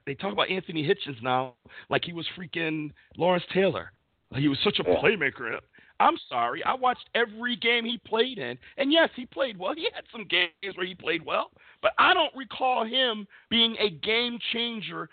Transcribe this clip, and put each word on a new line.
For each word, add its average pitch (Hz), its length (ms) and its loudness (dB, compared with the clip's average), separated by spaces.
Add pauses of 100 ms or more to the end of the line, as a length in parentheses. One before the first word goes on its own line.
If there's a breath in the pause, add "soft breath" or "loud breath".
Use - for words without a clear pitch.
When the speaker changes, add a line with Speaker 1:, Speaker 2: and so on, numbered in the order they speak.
Speaker 1:
they 143 80 -4
talk 196 180 -6
about - 160 0
Anthony 175 340 -4
Hitchens 143 400 -2
now 127 320 0 (360 loud breath)
like 139 140 0
he 170 80 -8
was 165 140 -8 (100)
freaking 160 540 -4 (260 soft breath)
Lawrence 175 360 4
Taylor. 165 400 2 (380)
Like, 123 100 -2
he 147 80 6
was 135 160 0
such 208 160 2
a - 60 0
Speaker 2:
Yeah. 175 100 4
Speaker 1:
playmaker. 139 640 0 (400 soft breath)
I'm 302 160 6 (120)
sorry. 233 360 0
I 254 100 2
watched 254 400 0
every 226 420 0
game 233 280 2
he 233 140 -4
played 233 400 -2
in, 123 200 -6 (200 loud breath)
and 277 140 2
yes, 330 220 6
he 247 120 -10
played 233 320 -4
well. 196 160 -2
He 330 200 -4
had - 160 -12
some 226 140 -10
games 175 520 0
where 180 100 -4
he 185 80 -8
played 165 300 -4
well, 196 260 -2 (320 soft breath)
but - 160 4
I 294 160 6
don't 330 200 0
recall 254 500 -2
him 226 420 -2 (240 soft breath)
being 226 280 4
a 208 120 2
game 226 480 -2 (140)
changer 196 600 -6